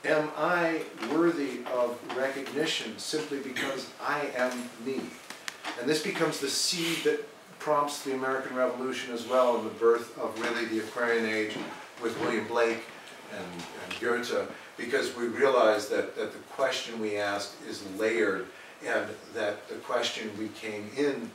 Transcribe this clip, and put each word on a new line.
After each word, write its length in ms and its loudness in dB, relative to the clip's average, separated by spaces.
Am 340 4
I 460 2
worthy 500 2
of 240 2
recognition 840 -2
simply 400 -2
because 480 -4
I 360 0
am 340 0
me?" 160 -2
And 100 -2
this 140 2
becomes 360 2
the 100 0
seed 560 0
that 220 2
prompts 460 2
the 100 -2
American 420 0
Revolution 560 0
as 140 -4
well, 320 6
and 80 0
the 80 -4
birth 460 6
of 200 -4
really 260 0
the 140 0
Aquarian 460 2
Age 320 0
with 200 -2
William 280 0
Blake 360 2
and, 280 -8
and 160 -8
Goethe, 480 0
because 380 0
we 120 0
realize 600 6
that, 260 0
that 180 -2
the 60 -12
question 500 0
we 180 -2
asked 380 -2
is 180 -8
layered, 500 2
and 220 0
that 360 -2
the 60 -6
question 640 -2
we 120 -4
came 480 -8
in 380 2